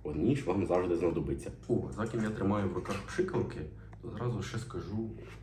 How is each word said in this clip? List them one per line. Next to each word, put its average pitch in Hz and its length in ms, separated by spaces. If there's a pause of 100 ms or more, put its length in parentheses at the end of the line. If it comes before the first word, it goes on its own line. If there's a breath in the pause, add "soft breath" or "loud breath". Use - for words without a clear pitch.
от 76 140
ніж 110 300
вам 95 200
завжди 87 300
знадобиться. 82 540 (180)
О, - 60 (220)
за 113 100
ким 113 160
я 107 80
тримаю 101 380
в 87 40
руках 92 240 (100)
пшикалки, - 540 (420 loud breath)
то - 80
зразу 107 320
ще 107 160
скажу 104 520 (320)